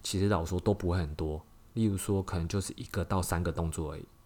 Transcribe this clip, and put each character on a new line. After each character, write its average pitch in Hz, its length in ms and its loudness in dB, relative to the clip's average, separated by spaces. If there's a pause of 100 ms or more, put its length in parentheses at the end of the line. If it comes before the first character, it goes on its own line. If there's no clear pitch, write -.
其 - 160 -2
实 98 100 4
老 85 160 4
实 82 60 -4
说 90 100 2
都 104 140 4
不 92 160 0
会 90 80 2
很 76 160 -2
多， 78 300 -4 (300)
例 113 100 2
如 101 120 4
说 98 260 0
可 - 140 -4
能 82 100 0
就 98 140 0
是 - 160 -6
一 - 80 -10
个 90 200 -2
到 92 180 0
三 87 200 0
个 85 80 0
动 80 200 0
作 78 220 -4
而 78 60 -10
已， - 60 -12 (220)